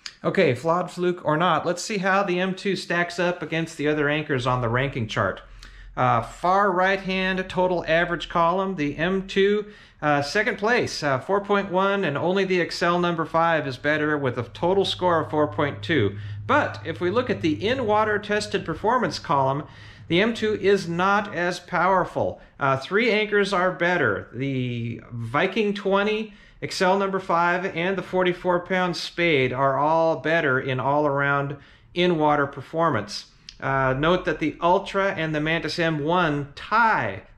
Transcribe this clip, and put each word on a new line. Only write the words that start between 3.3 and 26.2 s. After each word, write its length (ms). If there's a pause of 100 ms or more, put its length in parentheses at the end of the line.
against 360
the 100
other 220
anchors 400
on 120
the 80
ranking 380
chart. 360 (540)
Uh, 260
far 480
right-hand 800
total 380
average 420
column, 480
the 200
M 300
two, 400 (340)
uh, 220
second 340
place, 460
uh, 160
four 260
point 260
one, 340
and 120
only 280
the 160
Excel 380
number 280
five 400
is 100
better 400
with 220
a 60
total 400
score 360
of 100
four 180
point 340
two. 340 (300)
But 380
if 160
we 100
look 180
at 120
the 260
in-water 520
tested 460
performance 540
column, 460 (440)
the 140
M 100
two 220
is 340
not 460
as 260
powerful. 800 (180)
Uh, 180
three 340
anchors 420
are 200
better. 600
The 680 (100)
Viking 640
twenty, 600 (280)